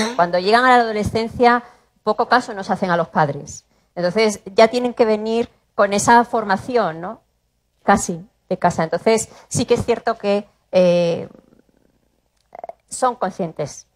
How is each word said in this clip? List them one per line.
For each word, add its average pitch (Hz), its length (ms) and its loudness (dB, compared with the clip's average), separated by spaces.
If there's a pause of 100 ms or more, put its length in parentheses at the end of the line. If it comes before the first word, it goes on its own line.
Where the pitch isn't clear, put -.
(160)
Cuando 175 240 0
llegan 214 260 2
a 254 40 4
la 247 140 6
adolescencia, 226 800 0 (400)
poco 214 240 -2
caso 247 260 0
nos 196 160 -8
hacen 190 200 -4
a 170 80 0
los 165 120 -2
padres. 147 560 -4 (300)
Entonces, 202 440 0 (160)
ya 226 140 6
tienen 247 260 -4
que 240 100 2
venir 220 440 -2 (260)
con 202 180 0
esa 240 320 4
formación, 202 760 -2
¿no? 208 200 -14 (640)
Casi 196 420 0 (240)
de 185 80 -4
casa. 175 260 0
Entonces, 220 460 0 (200)
sí 226 160 -4
que 240 100 2
es 240 100 0
cierto 226 320 -2
que, 202 300 -2 (240)
eh, 175 560 2 (1600)
son 247 260 -4
conscientes, 165 800 -8